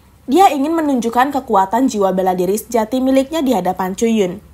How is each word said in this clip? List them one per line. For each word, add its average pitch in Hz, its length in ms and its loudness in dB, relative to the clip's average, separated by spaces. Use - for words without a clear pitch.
Dia 359 240 4
ingin 302 240 -2
menunjukkan 262 560 0
kekuatan 226 560 0
jiwa 196 240 0
bela 185 240 0
diri 185 240 -2
sejati 226 400 -2
miliknya 269 400 0
di 254 160 0
hadapan 185 400 -4
Chuyun. 220 400 0